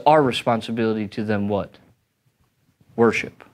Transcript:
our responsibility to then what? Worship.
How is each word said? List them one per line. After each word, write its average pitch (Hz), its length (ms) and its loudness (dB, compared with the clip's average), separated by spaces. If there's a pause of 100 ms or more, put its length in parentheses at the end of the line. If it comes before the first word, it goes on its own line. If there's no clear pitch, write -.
our 151 180 6
responsibility 113 840 -2
to 107 160 -8
then 104 240 -2
what? 98 280 -6 (1160)
Worship. - 480 0 (100)